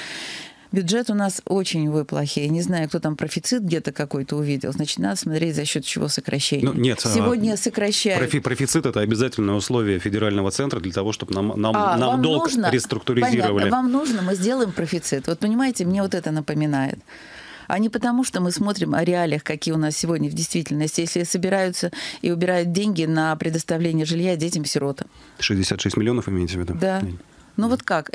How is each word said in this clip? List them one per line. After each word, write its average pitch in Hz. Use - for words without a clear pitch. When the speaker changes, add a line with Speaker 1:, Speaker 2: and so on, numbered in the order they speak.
Speaker 1:
бюджет 196
у 214
нас 196
очень, 175
увы, 151
плохие. 147
Не 165
знаю, 175
кто 165
там 156
профицит 175
где-то 160
какой-то 143
увидел. 143
Значит, 147
надо 190
смотреть, 160
за 147
счёт 151
чего -
сокращение. 139
Speaker 2:
Ну, -
нет, 123
а, 127
Speaker 1:
Сегодня 220
сокращают. 208
Speaker 2:
профи-, 139
профицит — 135
это 113
обязательное 107
условие 104
федерального 101
центра 135
для 90
того, 101
чтобы -
нам, 98
нам, 110
Speaker 1:
А, 202
Speaker 2:
нам 160
Speaker 1:
вам 254
Speaker 2:
долг 294
Speaker 1:
нужно? 240
Speaker 2:
реструктуризировали. 120
Speaker 1:
Понятно. 226
Вам 254
нужно, 262
мы 185
сделаем 214
профицит. 156
Вот 165
понимаете, 233
мне 190
вот 190
это 170
напоминает. 151
А 185
не 220
потому, 240
что 185
мы 180
смотрим 190
о 160
реалиях, 175
какие 156
у 160
нас 151
сегодня 160
в 147
действительности, 156
если 175
собираются 185
и 175
убирают 175
деньги 185
на 160
предоставление 160
жилья 170
детям-сиротам. 151
Speaker 2:
Шестьдесят 98
шесть 95
миллионов 117
имеете 90
в -
виду? 87
Speaker 1:
Да. 190
Speaker 2:
Нет. 92
Speaker 1:
Ну 220
вот 254
как? 160